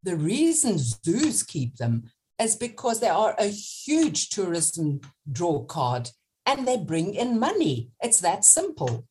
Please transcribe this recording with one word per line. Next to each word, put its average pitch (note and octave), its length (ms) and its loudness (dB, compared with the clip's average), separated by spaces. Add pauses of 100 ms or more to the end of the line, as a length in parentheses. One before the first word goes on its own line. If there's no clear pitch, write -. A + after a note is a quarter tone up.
The F3+ 140 -2
reason A#3 600 2
zoos F3 640 0
keep B2+ 340 -4
them A#2 340 -2 (300)
is A3+ 160 2
because A#3 440 -4
they G3 100 2
are G3 280 2
a G3+ 100 2
huge C4+ 800 -2
tourism E3 720 -2 (280)
draw D3+ 340 0
card B2 480 -2 (340)
and C4+ 200 0
they B3+ 120 0
bring E3 360 -2
in A#3+ 240 0
money. B3 520 0 (120)
It's A#3 180 2
that F3+ 220 0
simple. E3+ 680 2